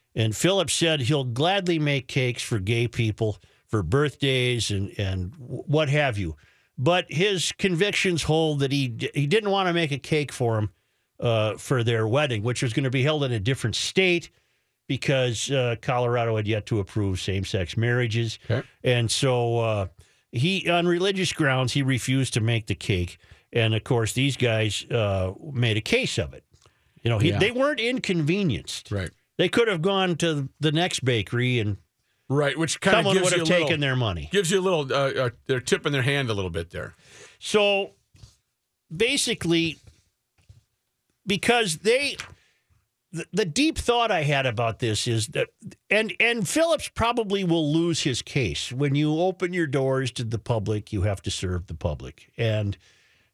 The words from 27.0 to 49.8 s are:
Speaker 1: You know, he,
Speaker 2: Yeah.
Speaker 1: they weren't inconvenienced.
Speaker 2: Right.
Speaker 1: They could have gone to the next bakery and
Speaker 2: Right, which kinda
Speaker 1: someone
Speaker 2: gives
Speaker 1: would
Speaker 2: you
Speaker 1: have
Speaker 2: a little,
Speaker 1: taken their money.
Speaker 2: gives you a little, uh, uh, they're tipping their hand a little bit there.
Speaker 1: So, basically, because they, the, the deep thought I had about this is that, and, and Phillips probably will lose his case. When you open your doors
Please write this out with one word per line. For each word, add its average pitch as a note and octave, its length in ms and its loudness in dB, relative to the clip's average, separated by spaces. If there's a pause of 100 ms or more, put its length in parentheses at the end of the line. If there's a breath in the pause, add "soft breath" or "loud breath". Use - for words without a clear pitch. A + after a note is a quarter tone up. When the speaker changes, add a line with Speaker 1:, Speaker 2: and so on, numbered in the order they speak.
Speaker 1:
You A2+ 60 0
know, A2+ 80 2
he, C#3 120 4
Speaker 2:
Yeah. - 100 2
Speaker 1:
they G3 120 4
weren't C4+ 280 0
inconvenienced. F#3 1120 -2
Speaker 2:
Right. F#2+ 180 -2 (280)
Speaker 1:
They F#3 120 2
could A#3 180 4
have F#3 140 0
gone F#3+ 360 2
to D3 320 0 (100)
the D3+ 120 2
next E3+ 320 0
bakery B2 560 0
and G2+ 180 -2 (540)
Speaker 2:
Right, C#3+ 240 2
which D#3 240 -2
kinda G3 200 2
Speaker 1:
someone G3 160 2
Speaker 2:
gives F#3+ 100 2
Speaker 1:
would F3+ 80 2
Speaker 2:
you E3+ 60 2
Speaker 1:
have E3 80 0
Speaker 2:
a D#3+ 60 4
little, E3 140 4
Speaker 1:
taken D#3 120 0
their C3+ 160 0
money. F#2 360 -2
Speaker 2:
gives F3+ 200 0
you G3 80 2
a - 20 -2
little, E3 320 0
uh, - 20 2 (300)
uh, A#2+ 40 0 (180)
they're C3 120 0
tipping E3 340 0
their C3+ 100 2
hand C#3 260 0
a G#2+ 60 -2
little F#2 160 -4
bit E2+ 180 -6
there. E2+ 240 -10 (460 loud breath)
Speaker 1:
So, G3+ 560 2 (1000)
basically, E3+ 800 0 (1500)
because G#3 520 2
they, A#3+ 400 0 (920 soft breath)
the, E3 200 -10
the G3+ 140 0
deep C#4+ 320 0
thought A#3+ 340 2
I E3+ 120 2
had C#3 220 2
about A2+ 340 -2
this A2 280 -2
is A2+ 220 0
that, - 200 -4 (400)
and, G#3 300 0
and A#3 280 0
Phillips D#4+ 420 0
probably A3 540 -2
will E3 280 2
lose E3 320 2
his C3 180 -2
case. G2+ 500 -4
When C#3 240 0
you D3+ 240 2
open F3+ 340 -2
your E3+ 140 0
doors C3 440 0